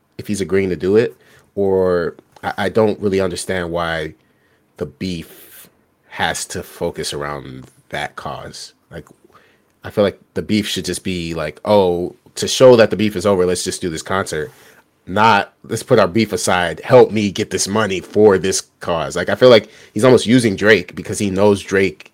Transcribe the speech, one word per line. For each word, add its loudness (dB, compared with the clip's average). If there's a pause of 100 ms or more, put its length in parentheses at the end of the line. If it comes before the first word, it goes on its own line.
(180)
if -14
he's -4
agreeing -2
to -6
do 0
it. 2 (400)
Or -2 (260)
I, -8
I -2
don't 0
really -2
understand -4
why -6 (640)
the -8
beef -12 (400)
has -6
to -10
focus -8
around -12 (240)
that -10
cause. -14 (180)
Like, -18 (760)
I -14
feel 0
like -2 (160)
the -6
beef -2
should -8
just -6
be -6
like, -8
"Oh, 2 (200)
to -6
show 8
that 6
the -6
beef -2
is -4
over, 2
let's -2
just -8
do -4
this -8
concert." -6 (540)
Not, 2 (100)
"Let's -8
put 2
our 4
beef 0
aside, -2
help 6
me -2
get -6
this -4
money -2
for 4
this -2 (180)
cause." -6
Like, -4
I -2
feel 6
like 6 (240)
he's 0
almost 6
using 2
Drake 2
because -8
he -2
knows 2
Drake -4